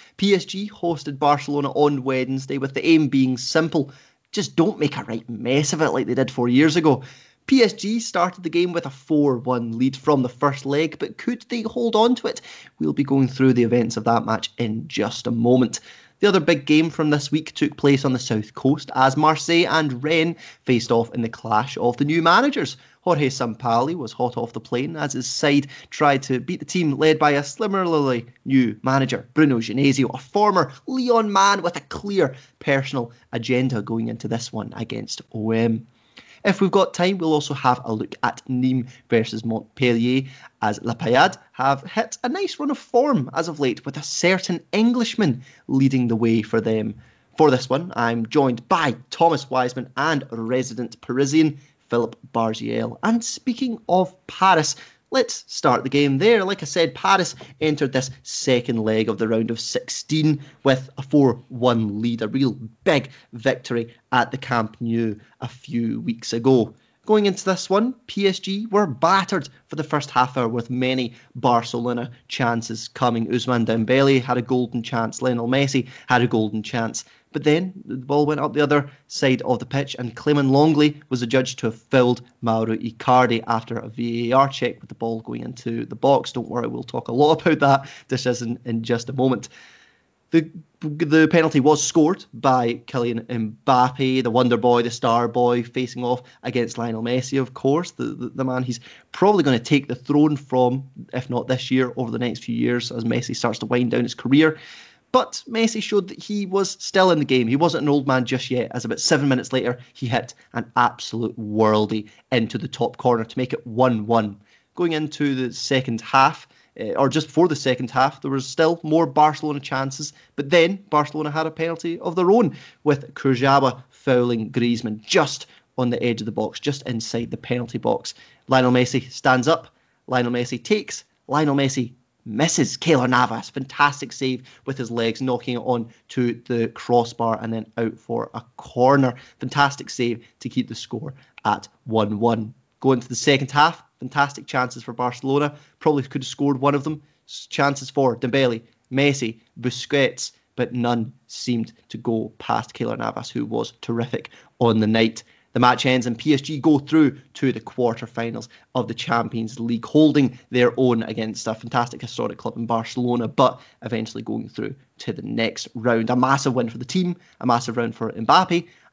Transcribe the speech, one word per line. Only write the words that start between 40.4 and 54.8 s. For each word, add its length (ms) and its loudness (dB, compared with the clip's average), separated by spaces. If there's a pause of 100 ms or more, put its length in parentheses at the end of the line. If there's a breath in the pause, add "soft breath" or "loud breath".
as 220 -2
La 100 -4
Payade 440 2 (160 soft breath)
have 360 -2
hit 320 -6
a 60 -4
nice 320 -6
run 100 -4
of 80 -4
form 560 0
as 140 -4
of 140 -8
late, 240 -2
with 100 -10
a 80 -10
certain 580 -2 (120)
Englishman 720 0 (260 loud breath)
leading 400 2
the 80 0
way 240 2
for 180 -2
them. 360 -2 (420 soft breath)
For 120 6
this 200 2
one, 260 -4
I'm 300 -2
joined 420 0
by 300 0 (120)
Thomas 400 0
Wiseman 460 -4
and 360 -2
resident 680 -4
Parisian 600 2 (280 soft breath)
Philip 300 -2 (160)
Bargiel. 680 -2
And 220 0
speaking 640 -6
of 400 0
Paris, 480 2 (360 soft breath)